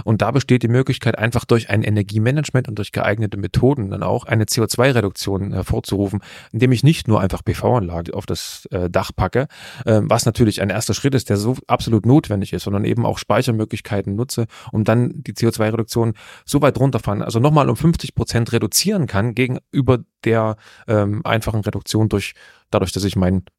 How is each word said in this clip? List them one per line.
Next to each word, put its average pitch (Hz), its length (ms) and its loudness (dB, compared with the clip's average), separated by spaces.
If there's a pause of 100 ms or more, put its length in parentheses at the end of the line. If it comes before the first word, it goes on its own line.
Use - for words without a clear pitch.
Und 104 180 2
da 104 100 0
besteht 131 320 2
die 120 40 2
Möglichkeit, 123 500 0
einfach 113 280 -2
durch 117 240 2
ein 104 120 2
Energiemanagement 110 880 0
und 98 100 -8
durch 101 140 -8
geeignete 104 460 -2
Methoden 101 520 2
dann 101 140 -4
auch 101 220 -2
eine 110 200 2
C - 140 -2
O 110 80 2
zwei 131 240 2
Reduktion 98 640 -2
hervorzurufen, 98 640 -2 (320)
indem 123 220 4
ich 113 100 0
nicht 160 240 4
nur 107 140 4
einfach 92 220 -2
P-V-Anlage 87 720 -2
auf - 120 -6
das, - 460 -8
äh, 90 180 -2
Dach 95 260 -2
packe, - 320 -2 (380)
äh, 110 180 4
was 107 220 2
natürlich 107 360 0
ein 101 80 0
erster 107 240 -2
Schritt 135 220 0
ist, 123 140 -2
der 104 80 2
so 113 180 -2 (120)
absolut 113 380 0
notwendig 113 460 2
ist, 92 120 -6
sondern 101 200 -2
eben 113 220 0
auch 104 120 -2
Speichermöglichkeiten 107 960 -2
nutze, 117 340 -4 (260)
um 107 100 2
dann 117 400 0
die 104 100 -10
C-O-zwei-Reduktion 113 840 0 (300)
so 147 160 0
weit 139 160 4
runterfahren, 113 440 0
also - 180 -2
nochmal 143 300 4
um 120 80 0
fünfzig - 360 0
Prozent 117 380 -2
reduzieren 139 560 0
kann 101 280 -2
gegenüber 123 640 0 (260)
der, 110 320 0 (300)
ähm, 104 360 0
einfachen 110 380 -2
Reduktion 107 480 0
durch, 101 240 -2 (380)
dadurch, 95 200 0
dass 95 120 -4
ich 95 120 0
meinen 92 300 2 (120)